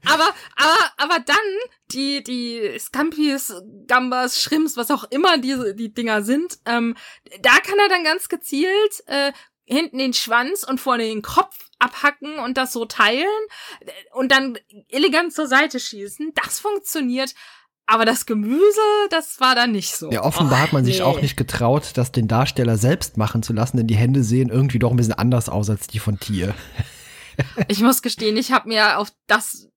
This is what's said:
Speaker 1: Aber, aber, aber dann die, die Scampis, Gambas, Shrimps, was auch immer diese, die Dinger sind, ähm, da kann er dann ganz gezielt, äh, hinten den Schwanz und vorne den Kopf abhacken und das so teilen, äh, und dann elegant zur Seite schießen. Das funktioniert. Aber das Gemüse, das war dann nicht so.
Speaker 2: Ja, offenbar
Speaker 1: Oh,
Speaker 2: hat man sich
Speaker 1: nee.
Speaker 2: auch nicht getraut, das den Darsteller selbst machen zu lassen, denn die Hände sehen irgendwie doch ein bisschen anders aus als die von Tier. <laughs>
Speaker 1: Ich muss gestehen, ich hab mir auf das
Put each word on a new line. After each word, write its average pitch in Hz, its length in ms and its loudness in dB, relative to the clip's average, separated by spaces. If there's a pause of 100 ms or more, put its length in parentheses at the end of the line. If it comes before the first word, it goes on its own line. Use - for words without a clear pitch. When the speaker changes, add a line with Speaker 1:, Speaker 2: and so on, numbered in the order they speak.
Speaker 1:
Aber, 320 300 2 (220)
aber, 320 400 4
aber 330 280 0
dann 381 120 2 (560)
die, 277 300 -4
die 233 560 -6
Scampis, 294 720 -4 (340)
Gambas, 254 540 0
Shrimps, 311 360 0
was 240 140 -4
auch 285 200 -2
immer 330 280 2
diese, 254 360 -2
die 220 180 -8
Dinger 220 300 -2
sind, 285 440 -2
ähm, 233 300 -2 (460)
da 247 160 6
kann 403 200 0
er 403 100 4
dann 359 160 0
ganz 320 240 -2
gezielt, 370 800 -2
äh, 277 260 -2 (320)
hinten 277 340 -2
den 262 160 -2
Schwanz 247 480 0
und 262 180 -4
vorne 240 240 0
den 220 180 -6
Kopf - 340 -2 (220)
abhacken 285 600 0
und 254 180 -4
das 262 160 -2
so 226 120 -6
teilen, 233 420 2 (540)
äh, - 100 -20 (240)
und 254 180 0
dann 269 260 2 (300)
elegant 311 440 2
zur 302 140 -4
Seite 262 340 0
schießen. 214 540 -10
Das - 260 -6
funktioniert. 269 720 -4 (560)
Aber 226 140 4
das 233 220 0
Gemüse, 285 540 2 (280)
das - 320 -4
war 254 140 4
dann 240 180 2
nicht 196 240 -4
so. 156 160 -8
Speaker 2:
Ja, 104 100 -2
offenbar 139 360 2
Speaker 1:
Oh, 139 40 4
Speaker 2:
hat 156 120 0
man 135 100 4
sich 123 140 2
Speaker 1:
nee. - 60 0
Speaker 2:
auch 175 180 2
nicht 135 160 -2
getraut, 135 560 0
das 123 180 -2
den 110 160 0
Darsteller 117 480 2
selbst 123 400 0
machen 107 260 0
zu 117 120 -4
lassen, 117 240 0
denn 113 80 2
die 113 100 2
Hände 127 280 4
sehen 123 260 2
irgendwie 127 280 2
doch 117 120 2
ein 123 80 2
bisschen 113 160 2
anders 120 340 2
aus 104 220 -2
als 101 160 -2
die - 120 -6
von 101 220 -2
Tier. 98 400 -2
<laughs> - 40 -18 (1040)
Speaker 1:
Ich 202 120 -2
muss 247 220 4
gestehen, 220 340 -2
ich - 140 -2
hab 247 160 0
mir 214 320 2
auf 208 140 -4 (160)
das - 480 -2